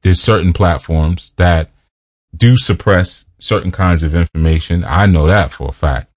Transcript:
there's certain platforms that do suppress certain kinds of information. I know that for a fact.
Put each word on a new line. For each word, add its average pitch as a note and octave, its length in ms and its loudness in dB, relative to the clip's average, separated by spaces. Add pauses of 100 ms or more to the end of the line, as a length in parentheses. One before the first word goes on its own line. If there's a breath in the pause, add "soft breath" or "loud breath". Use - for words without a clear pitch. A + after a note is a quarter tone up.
there's F#2 180 0
certain F#2 320 0
platforms E2 840 -2
that E2+ 340 0 (680)
do A#2+ 200 4
suppress F#2 680 -2 (160)
certain F#2+ 320 -4
kinds F2 300 0
of D#2 120 -2
information. E2 720 -2
I F#2 220 0
know D#2+ 200 4
that F2+ 240 2
for C2+ 180 -10
a C2 40 -8
fact. C2 440 -6